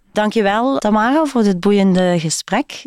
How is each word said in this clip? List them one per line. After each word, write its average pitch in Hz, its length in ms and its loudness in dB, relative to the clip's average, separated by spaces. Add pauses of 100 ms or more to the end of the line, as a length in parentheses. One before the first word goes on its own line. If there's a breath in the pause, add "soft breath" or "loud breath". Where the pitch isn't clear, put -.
(120)
Dankjewel, 214 640 0
Tamara, 220 460 0
voor 269 180 0
dit 196 180 0
boeiende 185 580 2
gesprek. - 680 -6